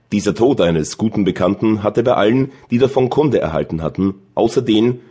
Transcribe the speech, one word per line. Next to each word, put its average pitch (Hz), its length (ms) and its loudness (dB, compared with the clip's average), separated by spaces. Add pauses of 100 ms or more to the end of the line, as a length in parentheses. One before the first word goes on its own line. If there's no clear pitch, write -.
(120)
Dieser 101 240 -2
Tod 117 240 2
eines 85 380 0
guten 107 260 -2
Bekannten 98 600 0
hatte 107 200 0
bei 123 120 2
allen, 131 360 2 (200)
die 120 80 0
davon 127 300 2
Kunde 131 300 2
erhalten 80 420 -4
hatten, 95 340 -2 (200)
außer 113 260 0
den 117 380 0 (120)